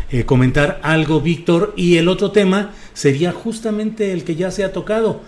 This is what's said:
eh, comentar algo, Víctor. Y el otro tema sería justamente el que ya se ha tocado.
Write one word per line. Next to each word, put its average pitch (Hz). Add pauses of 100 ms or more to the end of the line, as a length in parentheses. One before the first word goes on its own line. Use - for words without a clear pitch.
(100)
eh, 117
comentar 143
algo, 156
Víctor. 170
Y 175
el 165
otro 185
tema 202 (200)
sería 147
justamente 214
el 175
que 165
ya 180
se 190
ha -
tocado. 214